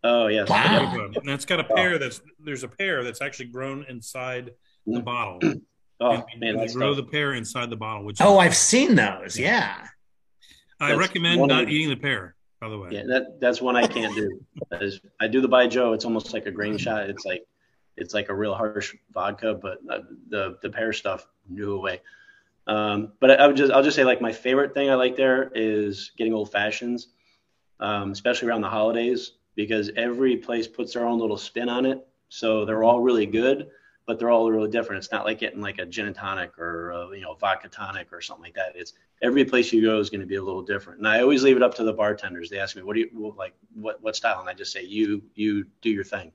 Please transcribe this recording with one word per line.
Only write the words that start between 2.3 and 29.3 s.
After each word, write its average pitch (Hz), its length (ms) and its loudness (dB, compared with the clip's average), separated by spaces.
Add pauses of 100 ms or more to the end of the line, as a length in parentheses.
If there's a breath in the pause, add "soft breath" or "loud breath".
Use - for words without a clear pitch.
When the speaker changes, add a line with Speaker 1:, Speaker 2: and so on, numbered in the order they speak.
Speaker 3:
there's 143 240 -10
a 127 40 -12
pear 160 360 -4
that's 120 180 -8
actually 135 260 -10
grown 135 420 -10
inside 123 640 -10 (340)
the 120 160 -2
Speaker 1:
Mm. 113 40 -10
Speaker 3:
bottle. 113 360 -6
Speaker 1:
<clears throat> - 200 0 (400)
Oh, 120 100 2
Speaker 3:
And, 117 120 0 (160)
Speaker 1:
man, 113 120 -2
Speaker 3:
and 110 80 -2
they 113 40 0
Speaker 1:
that's 117 120 -6
Speaker 3:
grow 135 200 0
Speaker 1:
tough. 139 100 -6
Speaker 3:
the - 60 -16
pear 147 220 -2
inside 120 360 -6
the 117 60 -8
bottle, 107 300 -8
which 107 160 -4
Speaker 2:
Oh, 196 180 10
Speaker 3:
is 160 60 8
Speaker 2:
I've 170 100 4
seen 254 400 6
those. 95 420 2
Speaker 3:
Yeah. 127 440 0
Speaker 2:
Yeah. 113 60 -20 (920 soft breath)
Speaker 3:
I 143 120 0
Speaker 1:
That's 147 80 2
Speaker 3:
recommend 175 420 2
Speaker 1:
one 139 100 6
of 151 60 4
Speaker 3:
not 175 80 2
Speaker 1:
the 151 80 -2
Speaker 3:
eating 156 160 0
the 131 80 -2
pear, 110 380 -4 (260)
by 113 80 -10
the 107 80 -8
way. 95 160 -12
Speaker 1:
Yeah, 101 140 -8
that, 131 340 -2
that's 123 200 2
one 123 140 0
I 120 100 6
can't 110 300 -2
do. 101 240 -4 (160)
Speaker 3:
<laughs> - 160 -12
Speaker 1:
That 87 100 -8
is, 98 200 -6 (180)
I 110 80 -2
do 127 140 2
the 127 80 2
Baijiu. 123 440 4
It's 110 120 -4
almost 113 280 -4
like 110 120 -8
a 101 60 -6
grain 104 260 -4
shot. 107 320 -4
It's 98 160 -12
like, 92 180 -6 (540)
it's - 160 -10
like 104 160 -2
a 101 40 -4
real 101 220 -2
harsh 107 400 -6 (180)
vodka, 101 480 -4
but, 95 180 -10 (120)
uh, 104 80 -4 (300)
the, 95 320 -4
the 101 80 -6
pear 113 240 -2
stuff, 95 340 -6 (220)
no 101 300 -6
way. 92 200 -6 (680 soft breath)
Um, 107 540 -2
but 131 120 10
I, - 20 12
I 135 140 10
would 139 100 6
just, 139 160 4
I'll 135 100 8
just 143 140 2
say, 135 80 4
like, 123 160 4
my 117 100 -2
favorite 135 420 0
thing 139 160 0
I 135 60 4
like 127 220 2
there 131 360 2
is 107 640 -2
getting 113 160 0
old 107 160 -4
fashions, 117 600 -4 (720)
um, 101 320 -2
especially 120 340 -2
around 113 140 0
the 98 80 -4
holidays, 117 640 0 (220)